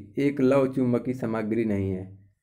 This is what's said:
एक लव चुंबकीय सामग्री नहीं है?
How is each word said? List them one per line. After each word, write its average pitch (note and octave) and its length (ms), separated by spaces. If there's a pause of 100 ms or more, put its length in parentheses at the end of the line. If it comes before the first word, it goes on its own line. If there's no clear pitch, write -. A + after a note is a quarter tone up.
(200)
एक C#3 220
लव C3 320
चुंबकीय B2+ 420
सामग्री A2+ 500
नहीं G2 260
है? F#2+ 260 (260)